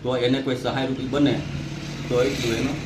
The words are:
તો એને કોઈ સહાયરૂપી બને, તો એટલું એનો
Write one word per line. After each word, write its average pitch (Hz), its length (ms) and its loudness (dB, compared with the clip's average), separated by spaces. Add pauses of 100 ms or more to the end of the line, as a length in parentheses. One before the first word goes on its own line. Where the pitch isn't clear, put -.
તો 127 140 0
એને 123 240 4
કોઈ 135 140 0
સહાયરૂપી 131 520 -2
બને, 135 340 4 (680)
તો 123 140 4
એટલું 120 340 0
એનો 127 120 0 (160)